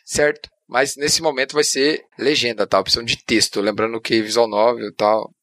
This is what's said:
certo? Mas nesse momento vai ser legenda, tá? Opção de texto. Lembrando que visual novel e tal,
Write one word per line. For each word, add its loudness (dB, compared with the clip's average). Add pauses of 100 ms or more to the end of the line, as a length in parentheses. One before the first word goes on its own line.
certo? -2 (200)
Mas 0
nesse -2
momento -2
vai 2
ser 0 (160)
legenda, 0
tá? 2
Opção 0
de -6
texto. 0
Lembrando -2
que 0
visual 2
novel 0
e -12
tal, 2 (140)